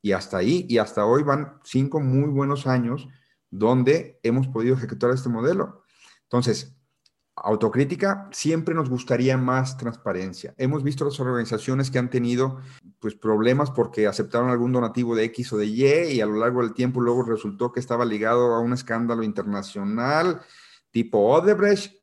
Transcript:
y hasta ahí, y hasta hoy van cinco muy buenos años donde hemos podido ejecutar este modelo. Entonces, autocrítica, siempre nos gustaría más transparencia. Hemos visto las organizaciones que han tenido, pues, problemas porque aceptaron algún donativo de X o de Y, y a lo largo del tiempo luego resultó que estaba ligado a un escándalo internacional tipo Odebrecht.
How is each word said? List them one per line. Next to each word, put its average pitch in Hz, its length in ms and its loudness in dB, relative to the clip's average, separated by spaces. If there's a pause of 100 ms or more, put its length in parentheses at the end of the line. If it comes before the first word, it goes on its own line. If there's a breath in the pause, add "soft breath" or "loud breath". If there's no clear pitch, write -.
y 101 120 0
hasta 95 240 -4
ahí, 131 320 0
y 117 80 2
hasta 107 280 0
hoy 131 180 4
van 143 400 -2
cinco 139 360 0
muy 139 300 2
buenos 139 380 -2
años 127 420 -2 (400 soft breath)
donde 127 720 2
hemos 131 260 0
podido 127 280 0
ejecutar 120 360 -2
este 131 180 -2
modelo. 127 520 -2 (420 soft breath)
Entonces, - 520 -2 (600)
autocrítica, 135 960 0
siempre 165 440 -2
nos 143 140 -2
gustaría 127 480 0
más 131 400 0
transparencia. 95 800 -8
Hemos 135 260 0
visto 143 220 -2
las 139 140 -4
organizaciones 127 680 -2
que 131 80 -2
han 123 120 0
tenido, 127 500 0 (400 loud breath)
pues, 107 160 -6
problemas 123 560 2
porque 110 360 0
aceptaron 117 420 0
algún 123 240 2
donativo 117 420 0
de 110 100 2
X 120 280 -8
o 107 40 -2
de 107 80 0
Y, 110 180 0 (320)
y 113 60 2
a 107 40 2
lo 107 100 0
largo 123 260 2
del 110 120 -2
tiempo 127 280 0
luego 120 220 2
resultó 110 480 -2
que 123 80 -4
estaba 120 260 -2
ligado 117 480 2
a 117 60 2
un 120 140 0
escándalo 117 500 -2
internacional 107 1160 -2 (500 loud breath)
tipo 113 280 0
Odebrecht. 190 840 4